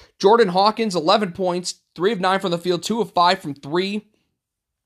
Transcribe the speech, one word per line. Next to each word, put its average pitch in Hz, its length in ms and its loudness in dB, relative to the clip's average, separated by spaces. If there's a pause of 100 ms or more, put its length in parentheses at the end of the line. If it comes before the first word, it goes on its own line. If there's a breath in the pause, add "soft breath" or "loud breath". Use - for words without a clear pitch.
(200 soft breath)
Jordan 214 300 4
Hawkins, 202 460 0
eleven 185 360 0
points, 180 440 -6 (200)
three 185 160 0
of 208 80 -4
nine 190 220 0
from 190 100 -4
the 170 60 -2
field, 175 260 -2
two 226 160 -4
of 180 140 -6
five 180 260 2
from 147 140 -10
three. 190 560 -6 (760)